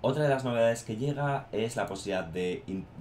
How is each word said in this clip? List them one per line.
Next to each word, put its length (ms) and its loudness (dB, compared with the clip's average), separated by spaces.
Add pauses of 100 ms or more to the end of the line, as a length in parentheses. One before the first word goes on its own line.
Otra 200 2
de 60 4
las 140 2
novedades 400 4
que 140 -6
llega 540 0
es 240 0
la 100 0
posibilidad 380 -2
de 420 -2
in-, 220 -6 (140)